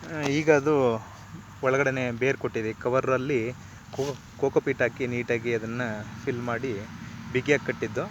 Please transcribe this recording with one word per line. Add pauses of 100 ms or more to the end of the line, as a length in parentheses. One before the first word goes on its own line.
ಆ,
ಈಗ
ಅದು (880)
ಒಳಗಡೆನೆ
ಬೇರ್
ಕೊಟ್ಟಿದೆ.
ಕವರಲ್ಲಿ (560)
ಕೋ-, (220)
ಕೋಕೋಪೀಟ್
ಹಾಕಿ
ನೀಟಾಗಿ
ಅದನ್ನ (420)
ಫಿಲ್
ಮಾಡಿ (600)
ಬಿಗಿಯಾಗಿ
ಕಟ್ಟಿದ್ದು